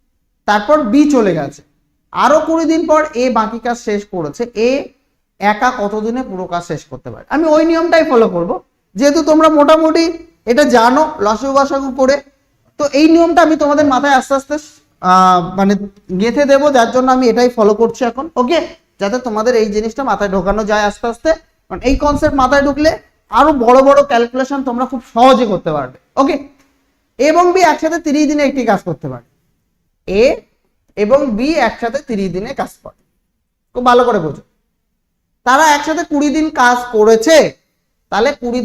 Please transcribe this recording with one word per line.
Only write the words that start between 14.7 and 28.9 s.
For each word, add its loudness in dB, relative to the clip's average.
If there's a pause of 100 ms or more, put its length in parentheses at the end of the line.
আহ, 4 (180)
মানে 2 (460)
গেঁথে 0
দেবো, 4 (100)
যার 2
জন্য 0
আমি 2
এটাই 2
ফলো 2
করছি -2
এখন, -8 (160)
ওকে? 0 (420)
যাতে -4 (100)
তোমাদের -2 (100)
এই -2
জিনিসটা -6
মাথায় -2
ঢোকানো -2
যায় -2
আস্তে -8
আস্তে, -2 (360)
কারণ -12
এই 2 (100)
কনসেপ্ট 0
মাথায় 2
ঢুকলে 0 (400)
আরো 4 (140)
বড় 6 (100)
বড় 6 (100)
ক্যালকুলেশন -2
তোমরা -4
খুব -8 (140)
সহজে 4
করতে -4
পারবে, -8 (220)
ওকে? 0 (840)
এ 0
এবং 4 (100)
বি 2 (120)
একসাথে -4
তিরিশ 0
দিনে -2
একটি -4
কাজ 0
করতে -8